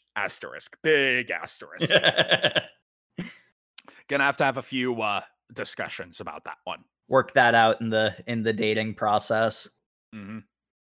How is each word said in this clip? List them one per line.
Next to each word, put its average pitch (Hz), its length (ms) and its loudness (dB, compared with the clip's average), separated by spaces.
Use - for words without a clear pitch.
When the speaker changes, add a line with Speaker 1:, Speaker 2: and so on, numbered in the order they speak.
Speaker 1:
asterisk, - 640 -8
big 135 480 2
asterisk. 85 640 -6
Speaker 2:
<laughs> - 80 6
Speaker 1:
Gonna 139 160 0
have 139 140 2
to 151 80 2
have 135 120 2
a 127 60 -8
few, 127 400 -4
uh, 101 180 -2
discussions - 680 -10
about 80 260 -12
that 78 180 -12
one. 87 160 -10
Speaker 2:
Work 127 260 2
that 120 180 6
out 113 260 6
in 113 100 -4
the, 110 260 0
in 117 160 -4
the 110 120 0
dating 107 420 0
process. 110 720 0
Speaker 1:
Mm-hmm. 107 240 -12